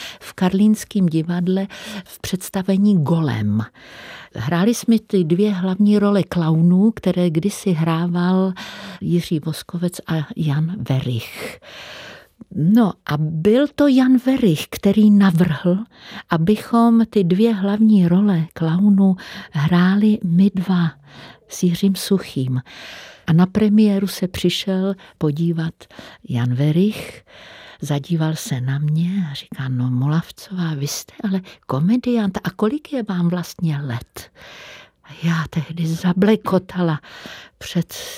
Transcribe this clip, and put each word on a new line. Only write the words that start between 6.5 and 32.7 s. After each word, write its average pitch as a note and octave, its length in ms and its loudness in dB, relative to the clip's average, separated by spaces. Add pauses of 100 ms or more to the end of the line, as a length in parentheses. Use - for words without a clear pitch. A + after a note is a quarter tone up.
které F3+ 380 -2
kdysi F3+ 420 -2
hrával F3 840 0 (480)
Jiří E3 380 -2
Voskovec E3+ 540 -6 (140)
a E3 60 -2 (220)
Jan D#3 400 -2 (140)
Werich. - 680 -6 (960)
No G3+ 380 4 (120)
a D3 120 -2
byl E3 580 0
to D4 120 2
Jan C4 380 4
Werich, B3 440 2
který G#3 420 4
navrhl, F3+ 640 4 (520)
abychom A3+ 800 2
ty G#3 140 2
dvě G3 300 2
hlavní G3+ 540 4
role F3+ 460 2
klaunů F#3+ 600 4 (360)
hráli F#3 720 2
my F#3 320 4
dva F3 360 0 (560)
s - 160 -6
Jiřím F#3 320 2
Suchým. C3 680 -2 (640)
A D#3 60 2
na F3 120 6
premiéru G#3 640 2
se F3+ 200 -4
přišel F#3+ 680 -2 (220)
podívat D#3+ 560 -2 (560)
Jan B2 240 -2
Werich, D3+ 680 0 (580)
zadíval D#3 540 -2
se C3 260 -6
na C3+ 180 -4
mě E3+ 520 -2
a - 20 -10
říká: - 360 -10
"No, B2+ 220 -2
Molavcová, D#3 800 -4
vy C#3+ 140 -4
jste - 260 -10 (160)
ale F#3+ 120 -2 (260)
komediant, G#3+ 760 0
a F3+ 60 -6
kolik A3 440 -4